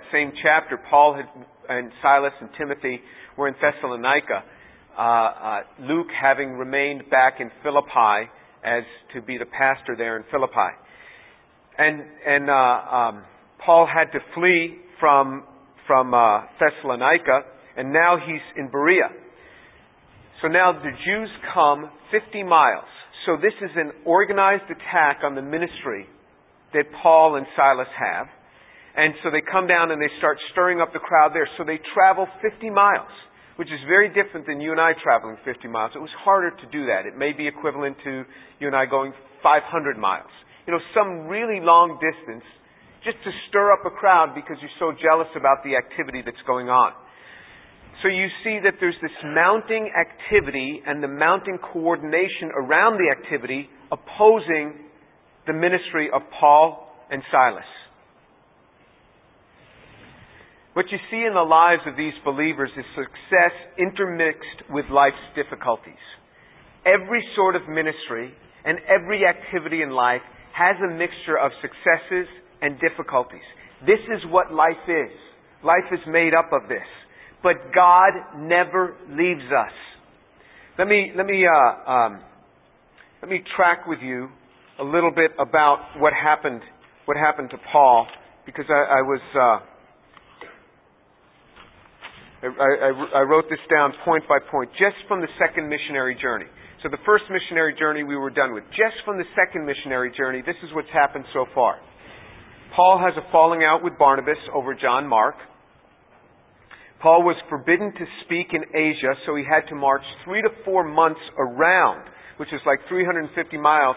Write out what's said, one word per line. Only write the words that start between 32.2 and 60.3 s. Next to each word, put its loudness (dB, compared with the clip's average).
fifty -6
miles, 2
which -10
is -14
very 4
different -4
than -8
you -6
and 0
I 4
traveling 0
fifty -10
miles. -6
It -14
was -18
harder 2
to -18
do -8
that. -2
It -14
may -2
be -8
equivalent -8
to -10
you -8
and -2
I 2
going -4
five 4
hundred -4
miles. -6
You -4
know, -4
some -2
really -6
long 6
distance -8
just -10
to -10
stir 2
up 4
a -4
crowd 4
because -12
you're -18
so -4
jealous 0
about 2
the -6
activity -2
that's -12
going -2
on. 4
So 0
you -2
see -6
that 0
there's -4
this -10
mounting 0
activity -4
and -6
the -6
mounting -2
coordination -4
around 0
the 2
activity -6
opposing 0
the -4
ministry -2
of 0
Paul 4
and -8
Silas. 2